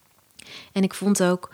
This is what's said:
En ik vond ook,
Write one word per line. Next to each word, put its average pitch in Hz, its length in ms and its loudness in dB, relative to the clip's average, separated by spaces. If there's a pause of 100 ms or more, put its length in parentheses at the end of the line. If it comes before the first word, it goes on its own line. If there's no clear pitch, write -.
(720)
En 196 120 0
ik 190 100 0
vond 196 300 0
ook, 180 300 0